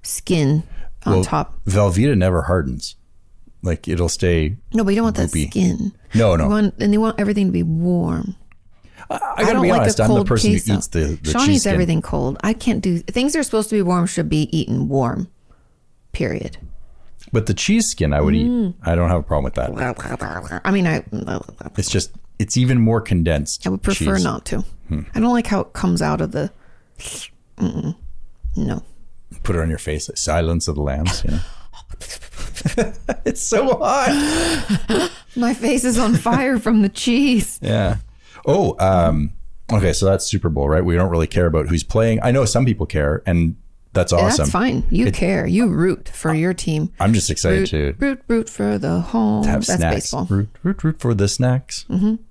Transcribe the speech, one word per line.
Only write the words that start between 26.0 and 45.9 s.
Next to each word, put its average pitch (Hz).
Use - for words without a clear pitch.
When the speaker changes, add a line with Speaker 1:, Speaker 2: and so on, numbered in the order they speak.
Speaker 1:
out 156
of 156
the, 147
mm-mm. -
No. -
Speaker 2:
Put 92
it 82
on 80
your 78
face, 76
like -
Silence 82
of 76
the 71
Lambs, 73
you -
know? 78
<laughs> -
It's -
so 226
hot. 294
Speaker 1:
<laughs> -
My 240
face 240
is 233
on 214
fire 254
from 220
the 196
cheese. 247
Speaker 2:
Yeah. 110
Oh, 170
um, 82
okay, 98
so -
that's 95
Super 92
Bowl, 71
right? 78
We 85
don't 90
really 82
care 87
about 78
who's 80
playing. 113
I 120
know 131
some 123
people 104
care, 73
and 85
that's 87
Speaker 1:
Yeah, 87
Speaker 2:
awesome. 196
Speaker 1:
that's 73
fine. -
You 233
Speaker 2:
It 196
Speaker 1:
care. 180
You 214
root 180